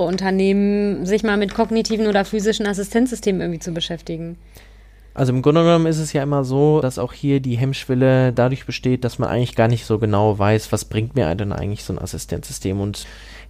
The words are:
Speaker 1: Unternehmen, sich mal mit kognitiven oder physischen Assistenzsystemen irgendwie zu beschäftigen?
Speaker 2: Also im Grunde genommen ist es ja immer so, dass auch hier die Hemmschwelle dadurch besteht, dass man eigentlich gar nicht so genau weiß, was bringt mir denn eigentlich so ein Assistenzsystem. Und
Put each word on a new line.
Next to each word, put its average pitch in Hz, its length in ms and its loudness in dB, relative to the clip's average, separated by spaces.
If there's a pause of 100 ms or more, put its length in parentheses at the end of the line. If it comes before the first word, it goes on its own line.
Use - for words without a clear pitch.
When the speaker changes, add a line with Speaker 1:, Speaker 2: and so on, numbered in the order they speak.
Speaker 1:
Unternehmen, 196 1000 0
sich 202 180 0
mal 208 140 2
mit 202 160 0
kognitiven 220 540 0
oder 202 180 2
physischen 214 420 -2
Assistenzsystemen 208 760 0
irgendwie 170 180 -4
zu 175 140 -8
beschäftigen? 170 640 -8 (760)
Speaker 2:
Also 127 200 0
im 127 80 0
Grunde 151 220 4
genommen 165 240 6
ist 160 120 0
es 151 140 -6
ja 143 100 0
immer 143 220 0
so, 147 360 4
dass 127 180 -4
auch 120 140 -4
hier 139 280 0
die 127 160 -2
Hemmschwelle 131 760 2
dadurch 127 320 0
besteht, 127 380 -2
dass - 160 -4
man 120 100 0
eigentlich 123 260 -2
gar 113 120 4
nicht 117 180 0
so 107 140 0
genau 104 400 2
weiß, 107 320 2
was 208 140 -2
bringt 139 300 -4
mir 156 200 0
denn - 160 -4
eigentlich 101 320 -6
so - 100 -6
ein - 60 -6
Assistenzsystem. - 800 -6
Und 101 280 -6 (420)